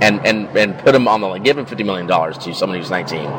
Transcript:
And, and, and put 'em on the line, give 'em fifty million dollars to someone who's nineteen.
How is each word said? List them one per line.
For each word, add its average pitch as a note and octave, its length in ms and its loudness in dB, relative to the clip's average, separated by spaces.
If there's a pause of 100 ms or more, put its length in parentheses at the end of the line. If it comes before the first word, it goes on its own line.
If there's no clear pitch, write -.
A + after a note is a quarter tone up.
And, G#2 240 2
and, G#2+ 320 -2
and G2+ 220 2
put C3 160 6
'em B2 140 4
on G#2+ 120 4
the G2+ 60 -2
line, F#2+ 160 -6
give C#3 160 2
'em C3+ 80 -6
fifty A2 160 -6
million F#2+ 240 -4
dollars E2 320 0
to E2+ 160 -10
someone F#2+ 240 -2
who's D#2+ 100 -8
nineteen. E2 360 -4 (140)